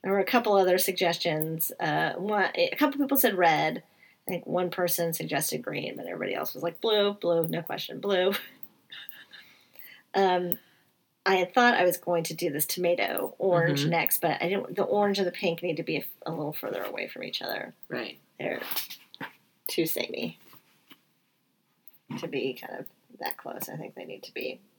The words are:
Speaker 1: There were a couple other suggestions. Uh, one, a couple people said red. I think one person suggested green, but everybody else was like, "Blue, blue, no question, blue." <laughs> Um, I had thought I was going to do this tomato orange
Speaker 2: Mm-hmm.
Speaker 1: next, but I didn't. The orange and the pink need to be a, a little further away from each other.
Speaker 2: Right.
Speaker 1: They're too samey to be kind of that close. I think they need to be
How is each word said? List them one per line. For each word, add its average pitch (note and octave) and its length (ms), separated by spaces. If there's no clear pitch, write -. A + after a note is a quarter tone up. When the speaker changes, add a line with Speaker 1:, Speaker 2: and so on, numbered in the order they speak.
Speaker 1:
There F#3+ 80
were G3+ 80
a F#3+ 60
couple A#3 280
other F#3 240
suggestions. E3+ 1000
Uh, D#3+ 340
one, G3+ 420
a - 200
couple C#4+ 240
people C#4 180
said G#3 200
red. D#3 460
I - 40
think F3 160
one F3+ 220
person E3+ 440
suggested D3+ 480
green, C#3 340
but - 120
everybody F#2+ 280
else - 180
was - 100
like, E3+ 180
"Blue, G#3 320
blue, E3+ 340
no E3 140
question, - 380
blue." G3 400
<laughs> - 40
Um, F3+ 420
I F#3+ 120
had F3+ 180
thought A#3+ 220
I F3+ 80
was F3 140
going E3+ 260
to E3 100
do E3+ 160
this D3 160
tomato - 720
orange E3 440
Speaker 2:
Mm-hmm. D3+ 100
Speaker 1:
next, - 300
but D#3 200
I E3+ 80
didn't. F#3 260
The G3 80
orange G3+ 360
and F#3 80
the F3 40
pink E3+ 300
need F3 160
to D#3+ 60
be D#3 140
a, - 80
a D#3 60
little D3+ 200
further G2+ 300
away - 260
from - 160
each - 200
other. - 320
Speaker 2:
Right. A#2 280
Speaker 1:
They're - 200
too E3 180
samey - 540
to E3+ 100
be C3+ 260
kind - 260
of E3+ 80
that - 180
close. - 320
I D3+ 80
think G3+ 160
they - 120
need - 180
to - 100
be - 260